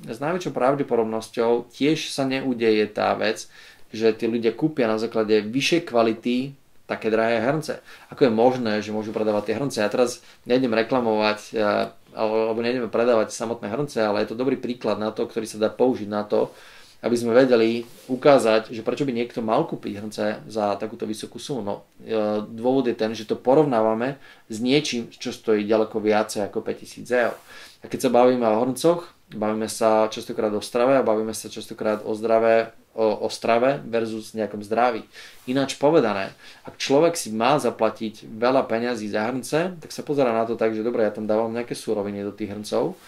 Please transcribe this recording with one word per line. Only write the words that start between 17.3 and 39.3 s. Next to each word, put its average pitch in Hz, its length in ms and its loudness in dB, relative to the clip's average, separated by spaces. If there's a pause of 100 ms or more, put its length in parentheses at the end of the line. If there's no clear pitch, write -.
vedeli 117 480 4 (240)
ukázať, 120 640 4
že 113 140 -10
prečo 123 180 -2
by 135 140 -2
niekto 120 260 -4
mal 120 240 0
kúpiť 113 320 -10
hrnce 107 240 -6 (240)
za 104 320 -2
takúto 110 240 -10
vysokú 110 400 -8
sumu. 131 180 -6
No, 101 140 -6 (260)
e, 110 140 -6 (240)
dôvod 120 480 0
je 113 80 0
ten, 110 160 -2
že 110 160 -10
to 113 80 -2
porovnávame 123 800 2 (320)
s 110 160 -8
niečím, 127 480 0
čo - 240 -10
stojí 104 320 0
ďaleko 110 320 2
viacej 107 480 0
ako 107 160 -6
päťtisíc - 480 -10
eur. 120 240 2 (480)
A - 80 -16
keď 127 160 0
sa 120 80 4
bavíme 123 320 6
o 110 160 4
hrncoch, 160 480 0 (240)
bavíme 110 320 -2
sa 110 400 2
častokrát 110 480 -4
o 104 80 -4
strave 127 320 2
a 123 80 4
bavíme 110 320 0
sa - 160 -12
častokrát 107 500 -4
o 110 160 -4
zdravé, 113 560 4 (220)
o, 110 300 0
o 107 40 -4
strave 123 560 0
versus 113 480 -4
nejakom 104 300 -4
zdraví. 110 400 0 (420)
Ináč 135 320 -2
povedané, 120 560 2 (300)
ak - 160 -16
človek 160 400 4
si 110 100 -8
má 120 300 2
zaplatiť 110 680 -2
veľa 120 400 2
peňazí 113 460 -4
za 107 180 0
hrnce, 156 480 -4